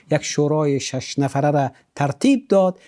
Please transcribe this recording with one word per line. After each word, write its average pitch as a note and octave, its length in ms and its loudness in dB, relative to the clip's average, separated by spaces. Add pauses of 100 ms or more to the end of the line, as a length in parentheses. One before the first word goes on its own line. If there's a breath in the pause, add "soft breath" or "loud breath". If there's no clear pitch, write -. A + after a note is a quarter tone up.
(100)
یک D3+ 120 0
شورای D3 580 0
شش - 380 -8
نفره C#3 320 0
را C#3+ 200 0 (260 soft breath)
ترتیب A#3+ 520 0
داد F#3+ 400 2